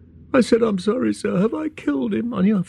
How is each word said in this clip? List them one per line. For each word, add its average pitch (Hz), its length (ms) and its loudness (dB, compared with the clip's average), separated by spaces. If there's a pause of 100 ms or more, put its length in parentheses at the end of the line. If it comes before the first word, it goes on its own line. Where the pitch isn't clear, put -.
(320)
I 262 80 6
said, 226 220 4
"I'm 214 160 0
sorry, 220 340 0
sir. 202 260 -4
Have 220 140 2
I 311 160 -6
killed 269 460 -4
him?" 233 180 -4
I 185 100 -4
knew, 196 260 2